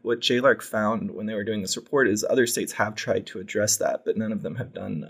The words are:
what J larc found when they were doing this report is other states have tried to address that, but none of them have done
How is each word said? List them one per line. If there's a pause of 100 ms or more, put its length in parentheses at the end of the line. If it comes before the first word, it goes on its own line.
what
J
larc
found
when
they
were
doing
this
report
is
other
states
have
tried
to
address
that,
but
none
of
them
have
done